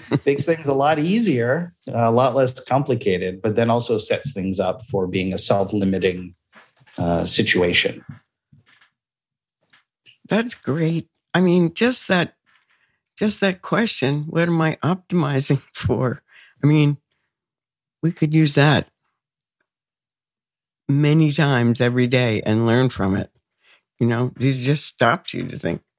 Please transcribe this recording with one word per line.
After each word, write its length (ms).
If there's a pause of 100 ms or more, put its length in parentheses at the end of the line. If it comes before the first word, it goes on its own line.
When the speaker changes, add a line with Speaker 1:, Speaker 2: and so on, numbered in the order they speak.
Speaker 1:
<laughs> 200
Speaker 2:
make 180
things 240
a 80
lot 240
easier, 720 (140)
a 240
lot 240
less 240
complicated, 800
but 140
then 160
also 260
sets 340
things 280
up 260
for 220
being 260
a 60
self-limiting, 960 (640)
uh, 260
situation. 800 (2250)
Speaker 1:
That's 280
great. 520 (260)
I 80
mean, 320
just 340
that, 280 (800)
just 240
that 200
question, 640
"What 240
am 140
I 220
optimizing 840
<laughs> 60
for?" 480 (420)
I 40
mean, 300 (1040)
we 100
could 220
use 220
that 340 (2000)
many 440
times 500
every 260
day 340
and 240
learn 240
from 260
it. 160 (680)
You 80
know, 320
it 140
just 320
stops 480
you 140
to 100
think. 240 (180)